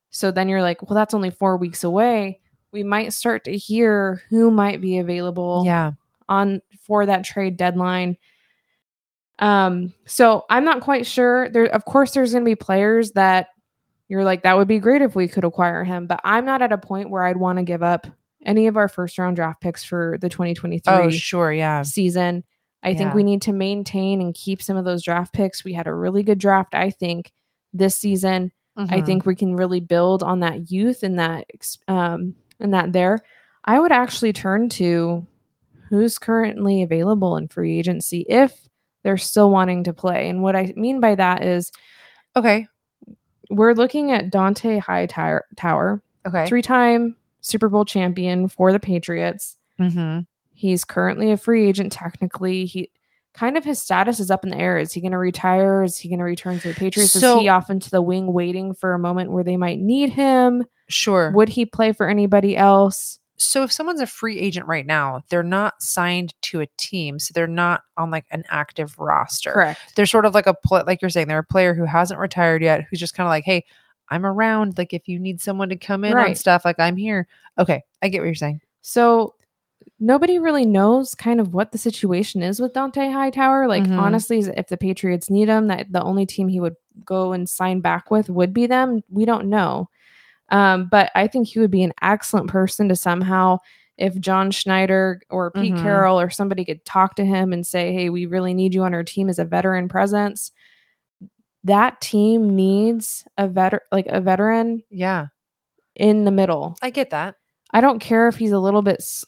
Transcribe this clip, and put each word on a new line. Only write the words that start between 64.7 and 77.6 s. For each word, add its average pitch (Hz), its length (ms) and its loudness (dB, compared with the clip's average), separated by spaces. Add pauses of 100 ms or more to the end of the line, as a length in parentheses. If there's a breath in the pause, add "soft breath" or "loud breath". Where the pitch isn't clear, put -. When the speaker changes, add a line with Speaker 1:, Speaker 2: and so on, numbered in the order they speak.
Speaker 2:
now, 139 440 -2
they're 175 160 0
not 190 360 -2
signed 175 640 -4
to - 200 -6
a 147 40 -8 (100)
team, 151 440 -8
so - 120 -8
they're 165 140 -2
not 175 360 -2 (140)
on, 165 140 -4
like, 160 220 -6
an 160 180 -8
active 151 480 -6
roster. - 540 -2
Speaker 1:
Correct. 160 420 0
Speaker 2:
They're 208 120 4
sort 214 200 4
of 196 80 2
like 202 140 2
a 180 60 4
pl-, - 340 0
like 180 120 0
you're 190 80 -2
saying, 160 200 -2
they're 156 100 -2
a 156 60 -4
player 180 280 2
who 170 120 -2
hasn't 170 340 0
retired 170 440 0
yet, 156 280 2
who's 175 80 -6
just 170 160 -8
kinda 180 140 -4
like, 156 160 0
"Hey, 185 200 0 (460 soft breath)
I'm 180 160 -2
around. 214 500 -2
Like, 175 160 -6
if 170 140 -10
you 180 140 -6
need 185 200 -8
someone 196 280 -6
to 185 80 -6
come 196 260 -6
in 208 120 0
on - 20 4
Speaker 1:
Right. 202 200 2
Speaker 2:
stuff, 175 280 2
like, 175 160 0
I'm 175 160 0
here." 202 320 -4 (320 soft breath)